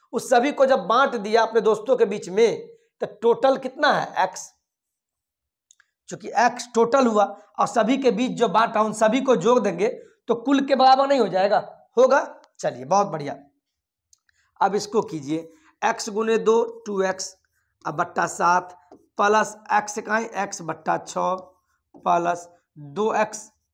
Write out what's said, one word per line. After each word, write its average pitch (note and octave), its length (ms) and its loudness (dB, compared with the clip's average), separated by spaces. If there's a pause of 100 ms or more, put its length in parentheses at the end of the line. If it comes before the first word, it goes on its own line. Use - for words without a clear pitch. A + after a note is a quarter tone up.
(140)
उस A3+ 160 -6
सभी B3+ 220 4
को C#4 140 2
जब B3 220 2
बांट B3 300 2
दिया G#3 260 2
अपने A3+ 200 0
दोस्तों A3 320 2
के A3+ 100 4
बीच G3+ 240 -8
में, F#3+ 380 0 (340)
तो G#3+ 60 -6 (140)
टोटल A#3 380 2
कितना C4 320 -2
है? F3 320 -2
एक्स। - 280 -8 (1600)
चूंकि F3+ 180 -14 (100)
एक्स A#3+ 380 0
टोटल A#3 320 4
हुआ G#3 160 2 (360)
और G3+ 80 2
सभी A3+ 300 0
के C4+ 140 2
बीच G#3 220 -2
जो A3+ 160 0
बांटा, G#3+ 320 0
उन A3 140 -2
सभी A3+ 260 2
को C4 160 2
जोड़ A3+ 240 2
देंगे F#3+ 260 -2 (420)
तो A#3+ 80 0
कुल C4+ 240 0
के C4+ 140 0
बराबर C4 320 6
नहीं C#4 120 2
हो G#3+ 100 2
जाएगा? F#3+ 280 2 (400)
होगा। C4 240 6 (380)
चलिए, C3 260 -6
बहुत F#3+ 220 2
बढ़िया। D3 300 -8 (1200)
अब F#3+ 140 0
इसको F#3 280 -2
कीजिए, D#3+ 480 -8 (300)
एक्स - 300 -2
गुने A3 280 0
दो, A3 240 2 (240)
टू G3 160 -4
एक्स, F#3+ 320 -6 (500)
अब D#3+ 100 -8
बट्टा D#3+ 340 -2
सात, F3+ 480 0 (400)
प्लस G#3 380 2 (180)
एक्स G#3 240 -2
इकाई G#3+ 260 -4 (120)
एक्स G3 280 -8
बट्टा E3+ 360 -4
छः, F3+ 360 -4 (600)
प्लस F3 520 -2 (300)
दो D3+ 380 -4
एक्स G#3+ 340 -4 (240)